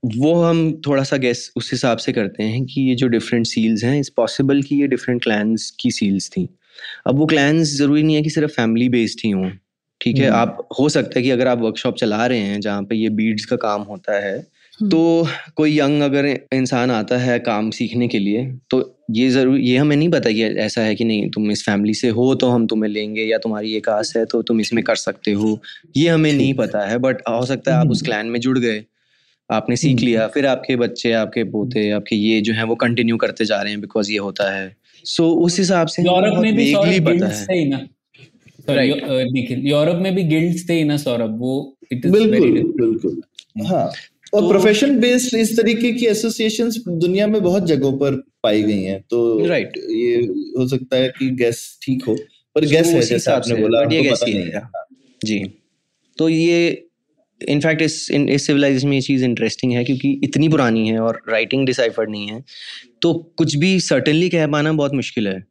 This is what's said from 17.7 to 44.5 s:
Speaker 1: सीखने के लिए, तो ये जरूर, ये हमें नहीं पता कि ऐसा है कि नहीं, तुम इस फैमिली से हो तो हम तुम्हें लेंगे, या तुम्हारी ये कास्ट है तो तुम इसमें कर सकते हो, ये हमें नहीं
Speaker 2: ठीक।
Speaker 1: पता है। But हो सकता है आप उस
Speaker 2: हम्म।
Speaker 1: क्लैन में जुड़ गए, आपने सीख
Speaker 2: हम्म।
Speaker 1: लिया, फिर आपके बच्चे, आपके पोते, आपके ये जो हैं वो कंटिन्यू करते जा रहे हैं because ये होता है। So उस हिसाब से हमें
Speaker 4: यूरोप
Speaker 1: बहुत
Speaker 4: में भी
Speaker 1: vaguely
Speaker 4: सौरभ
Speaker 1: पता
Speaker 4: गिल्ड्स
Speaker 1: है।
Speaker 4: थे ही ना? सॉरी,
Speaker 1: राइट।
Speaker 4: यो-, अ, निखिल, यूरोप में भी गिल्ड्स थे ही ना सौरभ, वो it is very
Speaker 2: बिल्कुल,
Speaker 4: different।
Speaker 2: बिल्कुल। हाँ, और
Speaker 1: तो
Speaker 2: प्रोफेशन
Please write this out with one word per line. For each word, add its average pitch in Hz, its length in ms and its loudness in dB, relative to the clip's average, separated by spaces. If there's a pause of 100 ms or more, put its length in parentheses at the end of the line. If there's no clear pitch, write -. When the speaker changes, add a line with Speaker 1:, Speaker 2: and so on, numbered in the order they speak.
Speaker 1:
सीखने 120 380 -2
के 120 100 -2
लिए, 120 400 -2 (120)
तो - 280 -2 (120)
ये 120 200 2
जरूर, 131 280 4
ये 123 180 2
हमें 147 200 4
नहीं 156 120 2
पता 131 220 2
कि 110 140 0
ऐसा 107 360 -2
है 110 140 0
कि 107 100 -2
नहीं, 107 260 0
तुम 104 200 -2
इस 104 120 -4
फैमिली 104 320 0
से 123 140 -2
हो 120 260 2
तो 127 140 2
हम 117 180 2
तुम्हें 107 240 -2
लेंगे, 107 320 -6
या 110 160 0
तुम्हारी 107 320 -4
ये 110 100 -2
कास्ट 110 360 -2
है 113 80 2
तो 113 180 -2
तुम 113 180 0
इसमें 117 240 -2
कर 113 120 0
सकते - 360 -4
हो, 107 300 0 (340)
ये 156 120 4
हमें 156 240 4
नहीं 135 140 2
Speaker 2:
ठीक। 131 120 0
Speaker 1:
पता 104 320 -2
है। 117 60 0
But 127 180 0
हो 120 320 -4
सकता 135 280 -2
है - 60 4
आप 160 100 4
उस - 120 0
Speaker 2:
हम्म। - 40 -6
Speaker 1:
क्लैन 110 200 -4
में 117 140 -4
जुड़ 127 180 0
गए, 113 260 -2 (680)
आपने 113 260 0
सीख 139 140 0
Speaker 2:
हम्म। 123 160 2
Speaker 1:
लिया, 113 200 2
फिर 139 200 0
आपके 131 300 0
बच्चे, 120 360 -2
आपके 110 320 -2
पोते, 107 460 -2
आपके 104 260 -2
ये 107 240 2
जो 113 120 0
हैं 113 120 -2
वो 113 100 0
कंटिन्यू 117 420 0
करते 110 280 -2
जा 104 180 -2
रहे 104 100 -6
हैं 104 80 -8
because 101 300 -4
ये 107 80 -2
होता 98 380 -2
है। 95 200 -10 (300)
So - 140 -4
उस 170 380 2
हिसाब 180 280 2
से 175 160 -4
हमें 180 100 2
Speaker 4:
यूरोप 190 180 4
Speaker 1:
बहुत 170 120 0
Speaker 4:
में 220 140 2
भी 143 160 2
Speaker 1:
vaguely 156 220 2
Speaker 4:
सौरभ 175 100 2
Speaker 1:
पता 170 80 4
Speaker 4:
गिल्ड्स 185 280 0
Speaker 1:
है। 196 60 -10
Speaker 4:
थे 190 80 -2
ही 170 100 0
ना? 139 120 -2 (840)
सॉरी, 139 160 -2
Speaker 1:
राइट। 135 140 2
Speaker 4:
यो-, 143 120 -2
अ, 131 300 -2
निखिल, 123 260 -4
यूरोप 147 380 2
में 190 180 -2
भी 190 80 0
गिल्ड्स 165 460 0
थे 175 40 0
ही 165 120 2
ना 147 120 0
सौरभ, 117 420 -2
वो 131 400 -6 (160)
it 123 60 -6
is 160 120 2
very 214 180 4
Speaker 2:
बिल्कुल, 180 180 4
Speaker 4:
different। - 320 0
Speaker 2:
बिल्कुल। 113 420 -2 (440)
हाँ, 165 260 -2 (420)
और 208 60 4
Speaker 1:
तो 175 80 2
Speaker 2:
प्रोफेशन 214 500 4